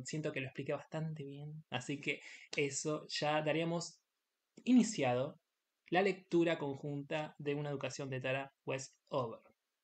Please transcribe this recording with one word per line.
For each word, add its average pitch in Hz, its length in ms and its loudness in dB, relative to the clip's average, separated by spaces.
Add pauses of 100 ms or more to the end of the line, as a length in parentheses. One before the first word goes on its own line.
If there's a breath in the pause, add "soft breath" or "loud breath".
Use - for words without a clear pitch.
siento 156 260 -4
que 139 100 -4
lo 131 40 -4
expliqué 139 280 -4
bastante 156 500 -6
bien, 147 480 -12
así 139 280 -4
que 147 200 -2 (360 loud breath)
eso, 151 520 -2
ya 151 340 0
daríamos 165 580 0 (640)
iniciado 143 760 6 (500)
la 175 140 6
lectura 170 560 2
conjunta 143 800 -4
de 143 160 0
Una 147 160 -2
educación 139 400 -4
de 131 100 -2
Tara 135 300 -2 (120)
Westover. 131 760 -4 (440)